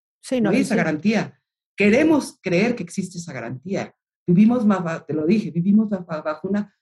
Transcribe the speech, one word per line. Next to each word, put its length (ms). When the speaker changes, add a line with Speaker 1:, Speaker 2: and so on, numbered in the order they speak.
Speaker 1:
Sí, 200
Speaker 2:
No 80
Speaker 1:
no, 60
Speaker 2:
hay 20
Speaker 1:
y 40
Speaker 2:
esa 140
Speaker 1:
sí. 20
Speaker 2:
garantía. 640
Queremos 640
creer 340
que 80
existe 340
esa 160
garantía. 640
Vivimos 380
ma-, 140
ba-, 260
te 80
lo 120
dije, 260
vivimos 380
ba-, 100
ba-, 220
bajo 280
un 180